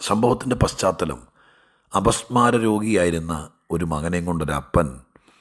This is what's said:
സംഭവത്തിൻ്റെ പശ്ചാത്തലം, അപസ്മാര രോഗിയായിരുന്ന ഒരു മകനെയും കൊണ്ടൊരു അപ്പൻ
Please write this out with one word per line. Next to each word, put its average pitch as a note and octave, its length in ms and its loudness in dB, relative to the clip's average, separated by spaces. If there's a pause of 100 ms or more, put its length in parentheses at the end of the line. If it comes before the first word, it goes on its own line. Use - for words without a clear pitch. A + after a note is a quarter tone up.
സംഭവത്തിൻ്റെ A#2+ 540 2
പശ്ചാത്തലം, E2 640 -2 (720)
അപസ്മാര A#2+ 680 2
രോഗിയായിരുന്ന F#2+ 760 2 (360)
ഒരു E2+ 140 -2
മകനെയും E2+ 420 -2
കൊണ്ടൊരു D#2 280 -2
അപ്പൻ C#2+ 340 -2 (520)